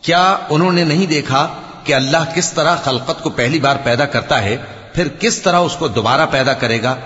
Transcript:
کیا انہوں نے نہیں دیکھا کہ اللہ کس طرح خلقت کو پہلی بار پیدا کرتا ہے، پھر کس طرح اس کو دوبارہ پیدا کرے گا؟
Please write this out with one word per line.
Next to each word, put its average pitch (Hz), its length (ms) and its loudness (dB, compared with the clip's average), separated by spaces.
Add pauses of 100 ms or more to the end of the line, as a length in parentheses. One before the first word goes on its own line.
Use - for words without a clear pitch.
کیا 185 360 4 (120)
انہوں 165 220 2
نے 175 120 2
نہیں 160 220 2
دیکھا 143 420 0 (360)
کہ 147 100 0
اللہ 139 420 0
کس 175 160 -2
طرح 165 240 2
خلقت 139 480 -4
کو 156 60 -2
پہلی 123 300 0
بار 135 240 2
پیدا 123 220 2
کرتا 127 360 0
ہے، 104 160 -2 (360)
پھر 170 140 0 (120)
کس 220 220 0
طرح 175 180 4
اس 175 160 0
کو 160 120 -4
دوبارہ 120 440 2
پیدا 135 220 2
کرے 113 300 -2
گا؟ 127 120 0 (100)